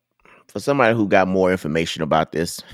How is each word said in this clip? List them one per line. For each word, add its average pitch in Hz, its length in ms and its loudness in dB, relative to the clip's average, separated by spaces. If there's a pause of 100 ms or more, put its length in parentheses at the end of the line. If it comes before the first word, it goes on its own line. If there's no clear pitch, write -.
(480)
for - 120 -10
somebody 123 360 2
who 110 120 0
got 92 200 4
more 92 240 2
information 82 520 -4
about 78 300 0
this, - 280 -6 (120)